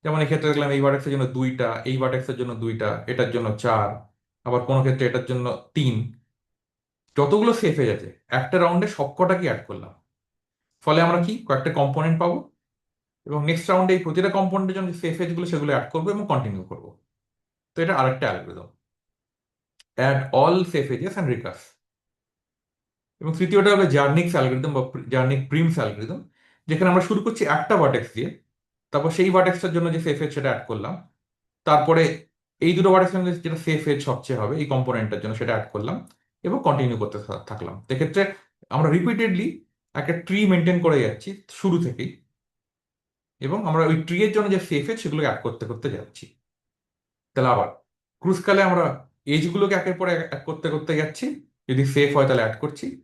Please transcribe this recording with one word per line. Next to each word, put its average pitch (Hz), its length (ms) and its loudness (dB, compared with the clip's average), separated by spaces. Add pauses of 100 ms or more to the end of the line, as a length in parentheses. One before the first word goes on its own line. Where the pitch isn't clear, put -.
যেমন 156 180 0
এক্ষেত্রে 156 280 2
দেখলাম 143 260 2
এই 139 80 2
ভার্টেক্সের 139 300 2
জন্য 135 120 0 (120)
দুইটা, 127 320 0 (200)
এই 131 120 -2
ভার্টেক্সের 131 380 -2
জন্য 123 120 -4 (120)
দুইটা, 113 260 -2 (220)
এটার 117 240 0
জন্য 117 120 -2 (160)
চার, 107 240 2 (600)
আবার 120 220 0
কোনো 135 160 4
ক্ষেত্রে 131 240 0
এটার 127 200 -2
জন্য 123 160 -2 (300)
তিন। 131 200 0 (1200)
যতগুলো 208 340 4 (100)
সেফ 175 220 2
এজ 113 120 2
আছে - 140 -12 (300)
একটা 131 200 -2
রাউন্ডে 180 360 2
সবকটাকে 180 520 0
অ্যাড 110 200 -4
করলাম, 101 260 -14 (920)
ফলে 151 240 4
আমরা 175 180 2
কি 214 80 -4 (140)
কয়েকটা 135 320 0
কম্পোনেন্ট 156 420 0
পাবো 175 160 0 (920)
এবং 147 120 -4 (100)
নেক্সট 165 220 -2
রাউন্ডে 185 260 4
এই 170 80 -2
প্রতিটা 180 320 0
কম্পোনেন্টের 190 400 0
জন্য 185 120 -4 (120)
সেফ 165 220 -4
এজগুলো 165 280 -4
সেগুলো 147 220 -2
অ্যাড 135 200 0
করবো 165 200 -2
এবং 208 180 -4
কন্টিনিউ 101 400 -2
করবো। 67 180 -16 (840)
তো - 100 -8
এটা 170 160 0
আরেকটা 131 280 0
অ্যালগরিদম, - 400 -8 (1300)
add 135 220 2 (200)
all 165 160 6 (160)
safe 139 240 -2
edges 180 240 -6
and 160 140 0
recurse। 110 320 -8 (1600)
এবং 160 180 -4
তৃতীয়টা 190 340 6
হবে 196 120 6 (100)
জার্নিক্স 151 400 4
অ্যালগরিদম 131 420 0
বা 123 140 0
প্রি-, - 220 -12
জার্নিক 131 360 2
প্রিমস 160 300 2
অ্যালগরিদম, 107 400 -6 (500)
যেখানে 170 220 4
আমরা 180 180 6
শুরু 202 160 2
করছি 226 180 -2 (140)
একটা 202 240 0
ভার্টেক্স 123 340 2
দিয়ে, 139 140 -4 (640)
তারপর 147 260 0
সেই 190 180 4
ভার্টেক্সটার 180 400 2
জন্য 170 200 2
যে 165 100 -2
সেফ 147 180 0
এজ 147 120 -4
সেটা 135 160 -2
অ্যাড - 180 -6
করলাম, 113 240 -6 (720)
তারপরে 156 360 4 (640)
এই 170 120 6
দুটো 190 140 4
ভার্টেক্সের 185 280 4
মধ্যে 180 240 -2
যেটা 160 220 -4
সেফ 156 260 0
এজ 139 160 0
সবচেয়ে 123 340 -4
হবে 107 200 -2
এই 139 120 -4
কম্পোনেন্টটার 117 500 -2
জন্য 110 160 -6
সেটা 117 160 -2
অ্যাড 107 180 -6
করলাম 107 240 -4 (500)
এবং 226 100 -2 (100)
কন্টিনিউ 127 360 2
করতে 104 220 -6
থা-, 98 240 -8
থাকলাম। 107 260 -10 (180)
এক্ষেত্রে 160 280 0 (540)
আমরা 156 200 4
রিপিটেডলি 202 520 0 (520)
একটা 165 140 -4 (140)
ট্রি 196 120 0 (120)
মেইনটেইন 175 340 4
করে 151 200 4
যাচ্ছি 110 240 -6 (300)
শুরু 175 260 2
থেকেই - 240 -8 (1300)
এবং 156 180 -4 (100)
আমরা 160 200 2
ওই 160 80 4 (100)
ট্রি 175 180 -4
এর 208 100 2
জন্য 208 200 2
যে 180 40 0 (100)
সেফ 139 220 0
এজ 226 120 -4
সেগুলো 156 220 -2
অ্যাড 135 200 0
করতে 110 240 -6
করতে 117 260 -8
যাচ্ছি। - 300 -16 (1080)
তাহলে 123 220 2
আবার 120 140 0 (520)
ক্রুস্কালে 190 480 2
আমরা 175 160 2 (500)
এজগুলোকে 190 420 2
একের 180 220 -2
পর 185 160 -2
এক, 165 60 -4 (140)
এক 135 140 -10
করতে 160 240 -6
করতে 151 260 -4
যাচ্ছি, 156 260 -4 (440)
যদি 131 140 2 (100)
সেফ 143 220 4
হয় 135 120 6
তাহলে 120 160 2
অ্যাড 113 200 -2
করছি। - 240 -8 (160)